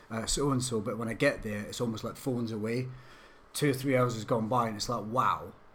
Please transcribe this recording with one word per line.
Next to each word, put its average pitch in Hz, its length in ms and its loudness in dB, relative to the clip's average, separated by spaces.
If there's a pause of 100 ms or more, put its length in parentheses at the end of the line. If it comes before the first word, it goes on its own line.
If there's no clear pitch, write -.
(100)
uh, 110 160 -4
so 143 240 2
and 127 140 2
so," 113 160 0
but 107 180 -4
when 113 80 -4
I 113 60 -2
get 139 320 2
there, 104 160 -2
it's - 200 -8
almost 113 220 -2
like 113 140 -6
phone's 120 340 -2
away. 117 380 -2 (640)
Two 147 180 2
or 127 40 2
three 127 220 2
hours 123 180 4
has 107 100 -6
gone 110 240 0
by, 120 200 4
and 107 80 -4
it's 107 120 -4
like, 117 160 -2
wow. 104 480 2 (220)